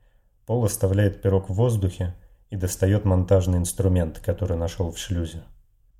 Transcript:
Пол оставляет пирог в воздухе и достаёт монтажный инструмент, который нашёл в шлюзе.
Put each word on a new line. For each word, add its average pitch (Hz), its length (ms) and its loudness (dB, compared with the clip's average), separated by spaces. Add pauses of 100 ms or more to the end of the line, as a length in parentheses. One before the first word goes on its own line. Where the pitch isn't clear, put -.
(460)
Пол 117 180 0
оставляет 98 560 2
пирог 98 300 0
в 95 40 -4
воздухе 95 600 0 (340)
и 107 80 -8
достаёт 95 480 0
монтажный 90 540 4
инструмент, 87 640 0
который 90 360 -4
нашёл 85 340 -4
в - 80 -12
шлюзе. 82 460 -6 (560)